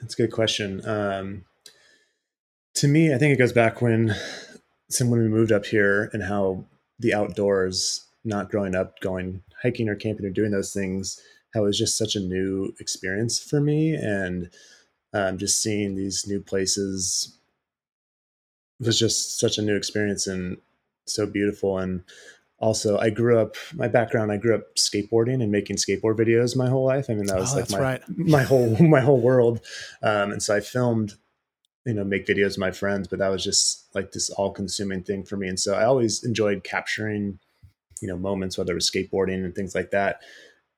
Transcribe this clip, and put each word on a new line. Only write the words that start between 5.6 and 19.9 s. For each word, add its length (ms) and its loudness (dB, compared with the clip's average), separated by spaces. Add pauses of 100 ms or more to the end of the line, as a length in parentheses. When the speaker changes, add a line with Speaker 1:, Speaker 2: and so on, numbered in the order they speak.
Speaker 1:
here 480 4
and 100 -4
how 420 -2 (340)
the 140 2
outdoors, 920 0 (180)
not 260 -4
growing 260 0
up, 240 -2
going 440 -6 (180)
hiking 280 0
or 60 -2
camping 300 -6
or 60 -4
doing 200 0
those 220 -2
things, 480 -4 (320)
how 100 0
it 40 2
was 100 0
just 200 -2
such 180 -2
a 40 -2
new 600 -4
experience 600 -4
for 220 -2
me. 320 0
And, 560 -4 (640)
um, 240 0
just 240 -2
seeing 340 -2
these 320 -6
new 140 -4
places 920 -4 (1400)
was 200 2
just 400 0
such 180 0
a 40 -4
new 140 0
experience 520 -2